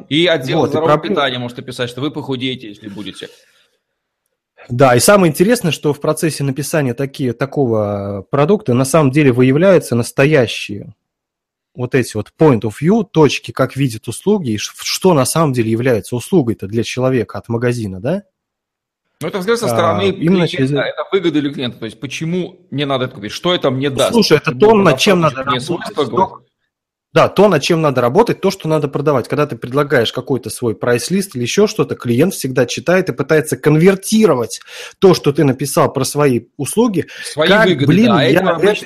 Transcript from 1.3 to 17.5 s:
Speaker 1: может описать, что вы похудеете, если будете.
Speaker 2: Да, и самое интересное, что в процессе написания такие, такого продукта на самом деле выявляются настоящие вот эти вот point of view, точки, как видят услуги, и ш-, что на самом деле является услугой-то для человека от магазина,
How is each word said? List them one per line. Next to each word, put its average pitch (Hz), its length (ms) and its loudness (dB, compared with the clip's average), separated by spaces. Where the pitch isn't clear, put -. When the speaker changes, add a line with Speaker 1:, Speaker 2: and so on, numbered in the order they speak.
Speaker 1:
может 120 200 -10
описать, 123 300 -8
что - 120 -12
вы 147 100 -4
похудеете, 127 580 -8
если 101 180 -18
будете. 98 400 -14
Speaker 2:
Да, 123 280 4
и 123 40 4
самое 190 320 4
интересное, 185 400 0
что 147 220 -2
в - 80 -16
процессе 151 420 -4
написания 139 500 -2
такие, 135 400 -4
такого 104 960 -2
продукта 147 440 0
на 131 120 2
самом 151 240 2
деле 139 220 4
выявляются 135 640 2
настоящие 120 960 -2
вот 123 220 -4
эти 123 200 0
вот 107 220 -6
point 139 240 4
of 107 200 -6
view, 196 280 2
точки, - 420 0
как - 240 -2
видят 127 320 -4
услуги, 175 440 -2
и 107 60 -2
ш-, - 200 -10
что - 360 0
на 131 120 2
самом 156 280 0
деле 113 180 -2
является 117 440 -2
услугой-то 120 520 -2
для 110 160 -4
человека 127 560 -4
от - 100 -16
магазина, 117 500 -4